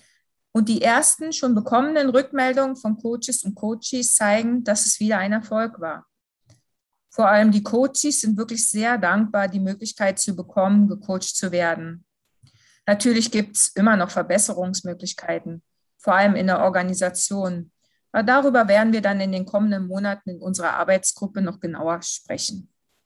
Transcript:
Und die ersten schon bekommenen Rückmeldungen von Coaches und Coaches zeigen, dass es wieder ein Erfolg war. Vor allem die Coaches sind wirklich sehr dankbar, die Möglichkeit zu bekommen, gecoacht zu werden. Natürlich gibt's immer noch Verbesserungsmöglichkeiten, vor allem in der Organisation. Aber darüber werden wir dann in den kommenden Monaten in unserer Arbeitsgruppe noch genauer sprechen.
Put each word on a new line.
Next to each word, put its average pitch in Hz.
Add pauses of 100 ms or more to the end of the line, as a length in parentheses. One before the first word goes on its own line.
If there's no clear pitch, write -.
(540)
Und 220
die 220
ersten 302
schon 254
bekommenen 262
Rückmeldungen 262
von 220
Coaches 233
und 196
Coaches 233
zeigen, 226
dass 214
es -
wieder 214
ein 196
Erfolg 220
war. 156 (1040)
Vor 220
allem 208
die 208
Coaches 269
sind 214
wirklich 226
sehr 226
dankbar, 202
die 185
Möglichkeit 196
zu 196
bekommen, 202
gecoacht 190
zu 185
werden. 170 (800)
Natürlich 220
gibt's -
immer 214
noch 180
Verbesserungsmöglichkeiten, 175 (340)
vor -
allem 196
in 185
der 180
Organisation. 185 (400)
Aber 220
darüber 254
werden 220
wir 220
dann 202
in 190
den 185
kommenden 202
Monaten 196
in 175
unserer 185
Arbeitsgruppe 190
noch 175
genauer 165
sprechen. - (340)